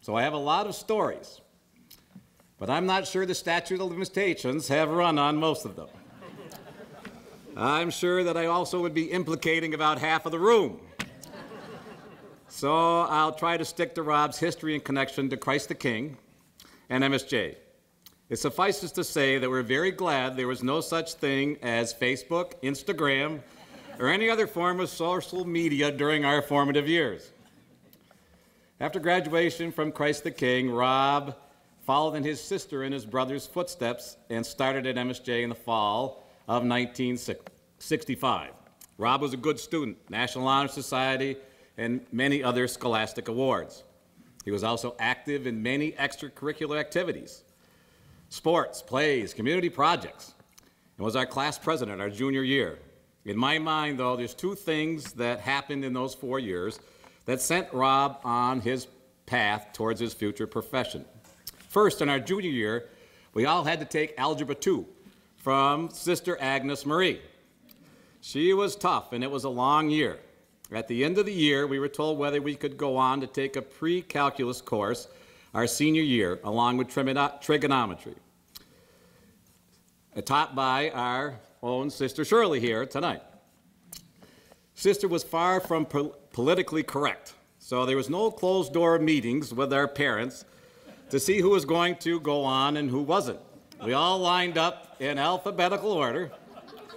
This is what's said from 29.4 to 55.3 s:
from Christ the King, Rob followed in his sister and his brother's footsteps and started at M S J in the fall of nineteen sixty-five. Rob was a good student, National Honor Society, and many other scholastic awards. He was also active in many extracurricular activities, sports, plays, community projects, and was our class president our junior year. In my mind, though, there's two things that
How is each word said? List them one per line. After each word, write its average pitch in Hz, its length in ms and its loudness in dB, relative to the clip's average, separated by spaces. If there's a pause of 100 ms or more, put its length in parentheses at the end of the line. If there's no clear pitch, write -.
from 156 180 0
Christ 147 320 0
the 170 80 -4
King, 127 400 2
Rob 135 640 2 (500)
followed 151 300 2
in 143 100 -2
his 151 180 -4
sister 147 420 -6
and 135 100 -4
his 123 100 -8
brother's 131 420 -2
footsteps 127 720 -4 (140)
and 117 160 -2
started 135 400 -2
at 127 100 -2
M 123 140 -2
S 123 80 -6
J 120 240 -2
in 120 60 -2
the 117 80 -6
fall 113 680 -2 (220)
of 120 180 0
nineteen 123 540 0 (600)
sixty-five. 120 720 -2 (440)
Rob 123 240 2
was 135 140 -2
a - 20 -6
good 131 220 -2
student, 139 400 -6 (100)
National 123 380 -2
Honor 135 220 4
Society, 131 680 -2 (400)
and 117 240 -2 (100)
many 139 320 2
other 123 260 2
scholastic 110 600 -2
awards. 117 540 -2 (640)
He 101 40 -4
was 101 140 -2
also 117 340 -2
active 127 480 -2
in 113 160 -4
many 147 300 -2
extracurricular 147 840 -6
activities, - 640 -6 (880)
sports, - 500 0
plays, 131 540 -2
community 165 340 0
projects, 143 640 0 (640)
and 95 80 -6
was 110 120 0
our 131 100 2
class 139 320 -2
president 117 420 -2
our 101 80 -2
junior 135 360 -2
year. 127 340 0 (480)
In 104 100 -4
my 139 220 2
mind, 156 400 -2
though, 127 180 0
there's 120 180 -6
two 196 200 -4
things 156 600 -4
that 120 260 -2